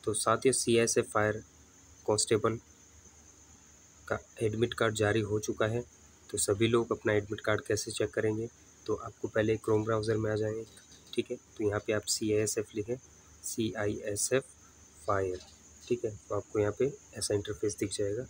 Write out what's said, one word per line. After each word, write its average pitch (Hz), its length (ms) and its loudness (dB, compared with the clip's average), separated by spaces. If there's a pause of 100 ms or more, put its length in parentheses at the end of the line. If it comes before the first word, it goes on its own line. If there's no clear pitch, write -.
तो 107 100 -2
साथियों, 117 380 2
सीआईएसएफ़ 117 540 2
फायर 107 300 2 (680)
कांस्टेबल 110 520 2 (1500)
का 107 100 -2 (240)
admit 113 320 0
card 113 200 2
जारी 107 260 4
हो 104 180 -2
चुका 110 280 -2
है। 117 180 -2 (460)
तो 104 80 -4
सभी 107 300 2
लोग 117 240 4
अपना 110 200 0
admit 104 280 0
card 107 200 0
कैसे 107 300 -4
check 107 200 -2
करेंगे, 110 380 -2 (380)
तो 107 80 -2
आपको 113 340 -8
पहले 110 280 2
Chrome 107 280 2
browser 110 320 0
में 107 140 0
आ 107 40 0
जाएंगे, 107 320 -2 (480)
ठीक - 160 -2
है। 123 60 -6
तो - 280 -8
यहाँ 104 220 2
पे 110 60 0
आप 104 100 2
सीआईएसएफ़ 107 720 0
लिखें, 107 220 -4 (480)
सीआईएसएफ़ 107 1000 -2 (640)
fire, 95 340 0 (480)
ठीक 120 160 -2
है। 107 240 -6
तो 110 60 -4
आपको 104 240 -4
यहाँ 104 200 2
पे 135 140 0 (220)
ऐसा 107 200 -2
interface 104 420 -2
दिख 104 140 -4
जाएगा। 104 400 -2